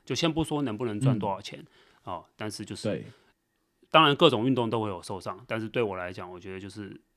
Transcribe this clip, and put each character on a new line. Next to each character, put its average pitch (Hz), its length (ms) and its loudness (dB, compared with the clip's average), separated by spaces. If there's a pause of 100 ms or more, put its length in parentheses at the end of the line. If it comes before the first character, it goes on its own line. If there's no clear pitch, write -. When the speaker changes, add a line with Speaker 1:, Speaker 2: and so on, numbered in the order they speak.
Speaker 1:
就 131 120 -6
先 165 160 2
不 160 120 0
说 147 200 -2
能 113 120 -2
不 120 120 -2
能 104 120 -4
赚 131 200 4
多 101 100 0
少 95 100 -2
钱， - 200 -14 (460)
Speaker 2:
嗯。 92 100 -8
Speaker 1:
哦， 82 100 -12 (100)
但 107 140 -6
是 104 160 -8
就 101 100 -10
是， 110 140 -4
Speaker 2:
对。 104 160 -4 (840)
Speaker 1:
当 160 140 8
然 151 120 6
各 165 120 8
种 123 200 4
运 131 80 4
动 117 160 0
都 113 100 2
会 107 80 -2
有 90 140 -6
受 95 180 -8
伤， 98 260 -10
但 113 140 -4
是 110 80 -6
对 120 140 0
我 101 120 -2
来 90 160 -6
讲， 92 160 -10
我 92 120 -14
觉 95 120 -12
得 95 80 -10
就 98 80 -12
是， 98 320 -12 (160)